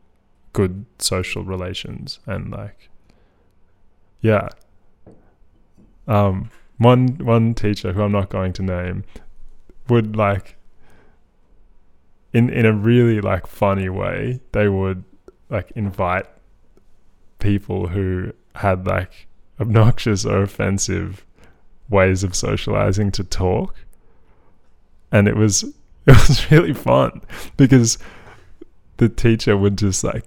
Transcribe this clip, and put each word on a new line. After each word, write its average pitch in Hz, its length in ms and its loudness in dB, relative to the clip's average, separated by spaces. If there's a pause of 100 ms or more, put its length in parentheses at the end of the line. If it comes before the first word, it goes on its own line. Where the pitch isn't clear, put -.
(540)
good 95 320 -2 (140)
social 95 440 -6
relations 92 840 -12
and, 95 260 -8
like, - 380 -16 (1300)
yeah. 107 280 0 (1600)
Um, 101 440 0 (260)
one, 123 420 4
one 117 340 0
teacher 104 400 -4
who 104 80 -2
I'm 104 100 0
not 98 180 -2
going 92 240 -4
to - 100 -10
name 92 400 -6 (840)
would, 110 260 2
like, 101 400 -2 (1800)
in, 117 160 2
in 117 160 0
a 110 80 4
really, 117 460 2
like, 95 280 -4
funny 98 420 -2
way, 98 520 -6 (100)
they 104 180 0
would, 95 340 -4 (460)
like, 104 260 -8
invite 95 500 -4 (1120)
people 98 480 -2
who 92 440 -4 (240)
had, 92 300 -2
like, 95 420 -6 (320)
obnoxious 107 680 2
or 101 160 0
offensive 95 840 -4 (640)
ways 95 340 2
of 90 120 -4
socializing 101 760 -2
to - 120 -4
talk. - 520 -2 (1400)
And 101 160 4
it 110 80 0
was, 107 280 2
<laughs> - 420 -16
it 131 240 10
was - 220 2
really 156 220 4
fun 127 480 0 (360)
because 123 400 4 (1000)
the 117 120 2
teacher 110 480 0
would 101 200 0
just, 98 260 -2
like, - 240 -6